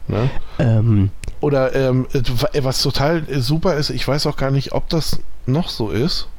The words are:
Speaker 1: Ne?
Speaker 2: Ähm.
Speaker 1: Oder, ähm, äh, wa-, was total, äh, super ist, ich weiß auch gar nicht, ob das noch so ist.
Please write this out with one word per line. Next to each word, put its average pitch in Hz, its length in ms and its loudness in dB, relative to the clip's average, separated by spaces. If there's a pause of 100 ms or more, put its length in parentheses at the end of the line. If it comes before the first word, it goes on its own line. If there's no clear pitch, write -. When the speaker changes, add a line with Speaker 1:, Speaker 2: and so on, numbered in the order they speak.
Speaker 1:
Ne? 113 200 0 (300)
Speaker 2:
Ähm. 110 520 4 (300)
Speaker 1:
Oder, 135 360 0
ähm, 127 360 2
äh, 143 80 2 (160)
wa-, 131 280 0
was 131 180 -2
total, 151 460 0
äh, 143 100 -2
super 156 380 0
ist, 147 140 -2
ich 127 180 -2
weiß 139 180 0
auch 143 100 -2
gar 135 140 0
nicht, 139 220 0
ob - 160 0
das - 320 2 (260)
noch 143 220 0
so 107 220 -4
ist. 117 360 0 (120)